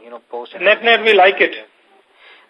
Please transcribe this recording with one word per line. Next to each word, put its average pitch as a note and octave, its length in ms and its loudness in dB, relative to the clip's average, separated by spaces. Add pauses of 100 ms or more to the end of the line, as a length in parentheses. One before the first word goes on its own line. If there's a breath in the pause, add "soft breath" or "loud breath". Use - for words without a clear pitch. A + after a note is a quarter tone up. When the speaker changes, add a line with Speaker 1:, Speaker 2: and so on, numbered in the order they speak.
Speaker 1:
you A#2 80 -20
know, A#2 180 -20
post. A#2+ 320 -14
Speaker 2:
Net, G3+ 220 0
net, A3+ 180 2
we A3 120 2
like G3 280 4
it. E3 120 0 (960 soft breath)